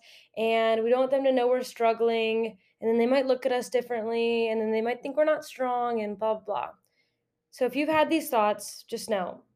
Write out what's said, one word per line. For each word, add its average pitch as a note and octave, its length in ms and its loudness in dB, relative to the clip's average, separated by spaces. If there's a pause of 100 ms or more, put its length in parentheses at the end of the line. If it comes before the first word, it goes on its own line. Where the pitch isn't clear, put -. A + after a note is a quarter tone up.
(360)
and A3+ 480 0
we A#3 60 0
don't B3+ 80 4
want C4 140 0
them C4+ 120 2
to C4+ 80 4
know B3 160 4
we're B3+ 140 4
struggling, A3+ 960 0 (220)
and A3+ 100 0
then A#3 80 4
they A#3 80 4
might C4 200 2
look B3+ 200 0
at B3+ 60 0
us B3 180 -4
differently, A#3 800 -2
and A3 100 -2
then A3 100 -2
they A3 120 0
might A#3+ 200 -4
think C4+ 140 -6
we're D4+ 80 4
not D4+ 220 0
strong, A#3+ 560 -4
and G#3 160 -8
blah, A3 160 -2
blah, A3 100 -8
blah. - 260 -6 (840)
So - 120 -4
if A#3+ 100 -4
you've D4 140 -2
had D#4 220 2
these D#4 180 -2
thoughts, G#3 580 -2
just A3 220 -10
know, F#3+ 320 -4 (160)